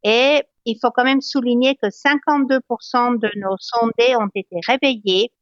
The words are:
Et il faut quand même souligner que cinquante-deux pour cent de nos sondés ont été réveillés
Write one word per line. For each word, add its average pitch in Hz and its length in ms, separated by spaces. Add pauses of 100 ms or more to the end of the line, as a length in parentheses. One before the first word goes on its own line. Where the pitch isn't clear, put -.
Et 262 400 (220)
il 226 160
faut 240 100
quand 247 120
même 269 180
souligner 254 540
que 214 140
cinquante-deux 277 760
pour 233 140
cent 247 320
de 220 240
nos 196 220
sondés 233 560
ont 214 180
été 196 340
réveillés 226 640 (100)